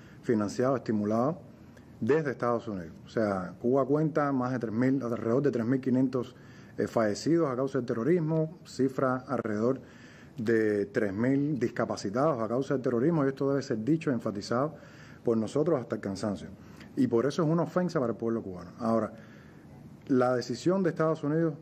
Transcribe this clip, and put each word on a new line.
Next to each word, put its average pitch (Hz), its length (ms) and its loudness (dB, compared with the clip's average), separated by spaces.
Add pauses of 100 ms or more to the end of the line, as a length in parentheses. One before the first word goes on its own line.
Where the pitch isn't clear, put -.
(220)
financiado, 123 540 2
estimulado 113 640 0 (640)
desde 143 300 2
Estados 120 360 0
Unidos. 90 240 -8 (140)
O - 40 -18
sea, 95 520 0
Cuba 131 240 2
cuenta 147 480 0
más 127 180 0
de 127 80 -2
tres 110 140 -4
mil, 131 280 2
alrededor 117 420 0
de 139 80 2
tres 117 140 0
mil 131 140 2
quinientos, 127 560 0 (420)
eh, 110 100 0
fallecidos 131 640 2
a 123 60 -4
causa 135 220 -2
del 120 100 -2
terrorismo, 156 800 0
cifra 131 500 0
alrededor 123 640 0 (580)
de 107 500 2
tres 104 260 0
mil 135 440 2
discapacitados 113 840 0
a 107 80 -2
causa 135 240 -2
del 120 100 -2
terrorismo, 139 420 2
y 135 40 2
esto 135 200 -2
debe 139 120 0
ser 117 200 -4
dicho, 151 300 0
enfatizado 117 640 -2 (480)
por 113 140 4
nosotros 143 420 2
hasta 117 160 -4
el 107 60 -6
cansancio. 98 480 -4 (480)
Y 127 100 4
por 120 180 4
eso 147 180 0
es 151 60 2
una 165 140 2
ofensa 165 360 0
para 117 120 0
el 104 60 -4
pueblo 113 240 -2
cubano. 87 380 -10
Ahora, 113 320 0 (960)
la 127 260 4
decisión 160 500 0
de 160 80 2
Estados 160 340 0
Unidos 156 360 2